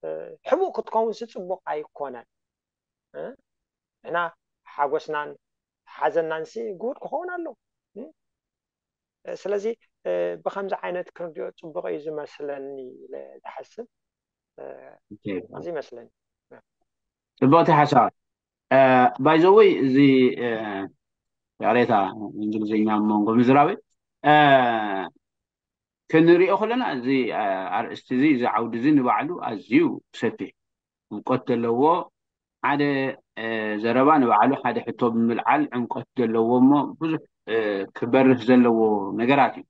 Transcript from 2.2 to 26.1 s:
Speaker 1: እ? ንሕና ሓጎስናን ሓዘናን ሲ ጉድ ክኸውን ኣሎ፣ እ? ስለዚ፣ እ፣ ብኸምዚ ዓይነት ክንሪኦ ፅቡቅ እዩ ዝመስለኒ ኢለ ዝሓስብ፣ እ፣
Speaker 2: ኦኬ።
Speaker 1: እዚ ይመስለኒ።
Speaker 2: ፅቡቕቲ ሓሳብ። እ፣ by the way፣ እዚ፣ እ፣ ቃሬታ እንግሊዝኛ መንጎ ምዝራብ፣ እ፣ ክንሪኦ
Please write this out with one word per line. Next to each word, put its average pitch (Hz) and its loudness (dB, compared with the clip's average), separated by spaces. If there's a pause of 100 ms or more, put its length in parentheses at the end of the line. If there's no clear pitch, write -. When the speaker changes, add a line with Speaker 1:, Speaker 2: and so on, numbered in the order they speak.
Speaker 1:
እ? 151 -14 (840)
ንሕና 151 -8 (500)
ሓጎስናን 147 -6 (600)
ሓዘናን 160 -4
ሲ - -20 (200)
ጉድ 220 -10
ክኸውን 339 -10
ኣሎ፣ 349 -12 (500)
እ? 208 -16 (1200)
ስለዚ፣ 196 -8 (400)
እ፣ 185 -6 (260)
ብኸምዚ 196 -8
ዓይነት 180 -10
ክንሪኦ 175 -12 (100)
ፅቡቅ 170 -12
እዩ 165 -6
ዝመስለኒ 143 -12 (280)
ኢለ 135 -20 (220)
ዝሓስብ፣ 139 -18 (720)
እ፣ 143 -18 (460)
Speaker 2:
ኦኬ። 208 -20 (260)
Speaker 1:
እዚ - -14
ይመስለኒ። 160 -12 (1300)
Speaker 2:
ፅቡቕቲ 160 4
ሓሳብ። 143 2 (600)
እ፣ 131 4 (380)
by 147 2
the 175 6
way፣ 208 8 (100)
እዚ፣ 131 2 (380)
እ፣ 120 -4 (1120)
ቃሬታ 120 2 (420)
እንግሊዝኛ 107 -2 (140)
መንጎ 107 2
ምዝራብ፣ 135 6 (540)
እ፣ 147 4 (1800)
ክንሪኦ 170 6